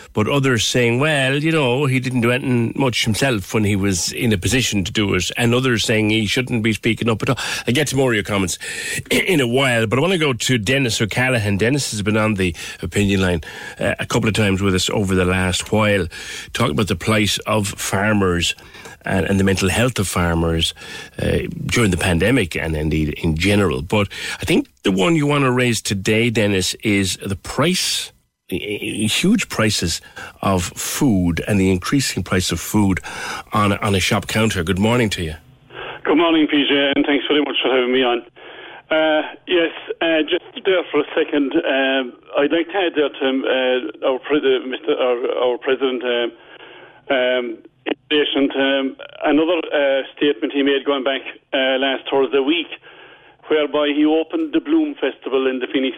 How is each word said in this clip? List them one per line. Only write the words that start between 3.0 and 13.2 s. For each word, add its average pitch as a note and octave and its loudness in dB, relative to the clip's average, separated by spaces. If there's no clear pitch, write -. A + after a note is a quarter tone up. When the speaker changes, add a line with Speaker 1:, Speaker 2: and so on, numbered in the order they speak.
Speaker 1:
himself A2+ 0
when A2 2
he G2+ 2
was F#2+ 0
in A#2 0
a F#2+ 0
position G2+ 0
to - -8
do G2+ 0
it," F#2 -2
and A#2 2
others B2 2
saying A2 2
he A2 2
shouldn't B2 -2
be A2+ 2
speaking A2 -2
up A2+ 0
at - -2
all. B2 0
I'll A#2+ 2
get D3 0
to C3 -2
more C3 4
of A2+ 2
your G2+ 0
comments F#2+ -2
<clears throat> - -6
in - 2
a B2 2
while, A#2+ 2
but G#2+ 2
I - 2
want F#3+ 2
to F3+ 2
go D3 2
to B2 0
Dennis B2 0
O'Callaghan. A2+ 0
Dennis C3 0
has G#2+ -4
been G#2+ 0
on G#2+ 2
the F#2 0
opinion G2 2